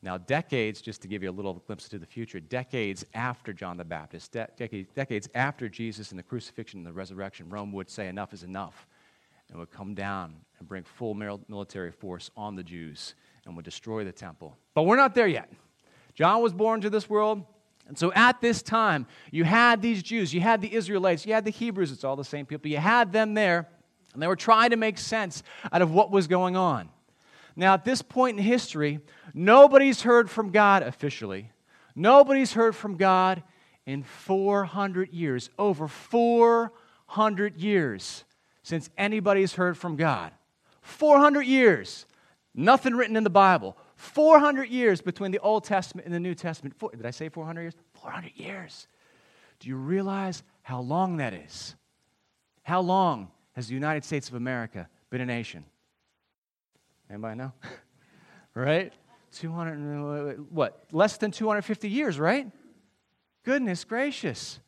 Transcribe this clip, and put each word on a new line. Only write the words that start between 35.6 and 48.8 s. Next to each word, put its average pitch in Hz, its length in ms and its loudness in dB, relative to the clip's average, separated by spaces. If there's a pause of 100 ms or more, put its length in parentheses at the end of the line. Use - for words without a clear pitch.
four 233 840 2 (340)
hundred 208 480 0
years 160 680 -2 (380)
since 165 340 -8
anybody's 196 560 0
heard 180 240 -2
from 170 180 -8
God. 131 380 -2 (480)
Four 294 380 6
hundred 285 240 4
years. 240 640 4 (480)
Nothing 247 420 4
written 226 200 0
in 220 80 0
the 208 60 0
Bible. 175 480 4 (180)
Four 302 440 6
hundred 277 300 0
years 233 300 2
between 185 320 -6
the 202 80 -2
Old 214 240 0
Testament 185 420 -4
and 175 80 -6
the 170 60 -4
New 180 140 -4
Testament. 160 460 -10
Four, 220 120 -8
did 113 140 -14
I 120 60 -8
say 156 180 -10
four 156 160 -12
hundred 165 180 -10
years? 170 120 -12 (180)
Four - 180 -18
hundred 175 240 -14
years. - 520 -16 (720)